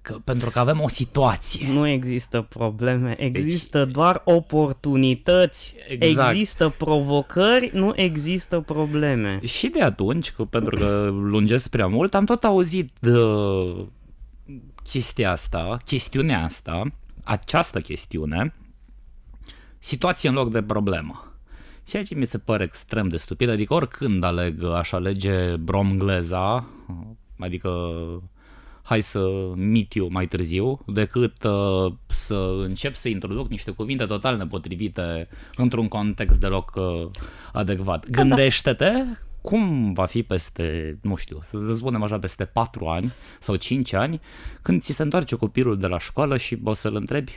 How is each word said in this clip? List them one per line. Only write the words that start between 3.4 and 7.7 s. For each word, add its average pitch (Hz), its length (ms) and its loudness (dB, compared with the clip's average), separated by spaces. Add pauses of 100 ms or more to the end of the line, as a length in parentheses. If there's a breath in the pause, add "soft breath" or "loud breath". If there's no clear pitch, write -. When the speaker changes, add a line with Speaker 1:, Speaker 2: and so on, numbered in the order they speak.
Speaker 2:
doar 156 400 2
oportunități, 143 1500 4 (140)
Speaker 1:
Exact. 135 440 4
Speaker 2:
există 185 380 2
provocări, 156 1040 2